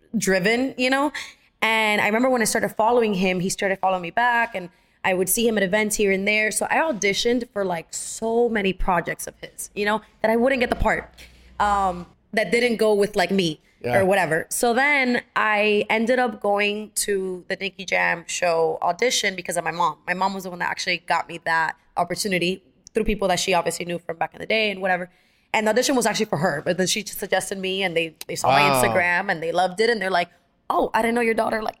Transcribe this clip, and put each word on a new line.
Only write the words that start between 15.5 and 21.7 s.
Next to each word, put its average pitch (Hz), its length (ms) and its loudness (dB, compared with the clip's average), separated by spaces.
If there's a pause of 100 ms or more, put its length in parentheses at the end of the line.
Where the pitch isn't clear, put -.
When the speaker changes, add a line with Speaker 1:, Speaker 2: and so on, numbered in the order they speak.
Speaker 1:
ended 226 300 2
up 233 220 -2
going 208 560 0
to 190 500 -4
the 190 80 -6
Nicky 190 300 -8
Jam 175 420 0
show 165 560 0
audition 196 540 0
because 170 200 -8
of 165 60 0
my 160 80 -6
mom. 165 280 -2 (100)
My 180 60 -2
mom 196 200 0
was 190 80 -8
the 185 80 -10
one 175 80 -10
that 175 100 -4
actually 175 300 -4
got - 300 -2
me 165 160 -12
that 165 320 0 (200)